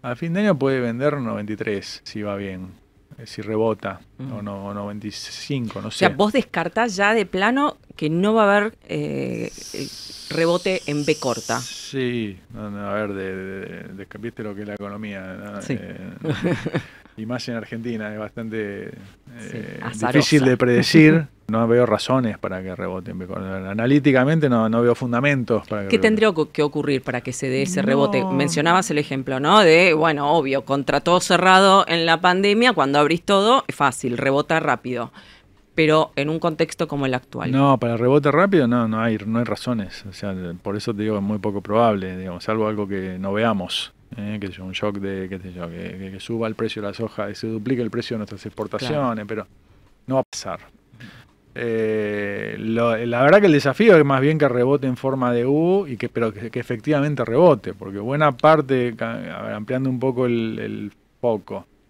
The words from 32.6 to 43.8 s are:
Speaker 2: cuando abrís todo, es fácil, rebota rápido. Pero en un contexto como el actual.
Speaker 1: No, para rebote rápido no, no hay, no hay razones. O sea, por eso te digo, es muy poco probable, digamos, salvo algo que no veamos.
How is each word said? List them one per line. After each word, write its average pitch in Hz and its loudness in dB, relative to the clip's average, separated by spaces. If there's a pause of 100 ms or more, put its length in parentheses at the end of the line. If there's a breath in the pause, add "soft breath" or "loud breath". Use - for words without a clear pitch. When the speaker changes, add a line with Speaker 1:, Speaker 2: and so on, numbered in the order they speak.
Speaker 2:
cuando 143 2
abrís 151 2
todo, 208 4
es - -10
fácil, 123 -2
rebota 139 0
rápido. 123 -4 (600 loud breath)
Pero 156 4
en 143 -2
un 160 -4
contexto 160 -2
como 143 -2
el 131 0
actual. 127 -6
Speaker 1:
No, 135 6
para 117 -2
rebote 139 4
rápido 165 4
no, 117 2
no 110 -2
hay, 113 0
no 113 0
hay 120 0
razones. 107 -6
O 95 -14
sea, 98 -8 (280)
por 101 -4
eso 107 -4
te 104 -4
digo, 107 0
es 98 -2
muy 104 -2
poco 101 -4
probable, 101 2
digamos, 92 -10
salvo 110 -2
algo 104 -4
que 95 -6
no 98 -4
veamos. 107 -2 (240)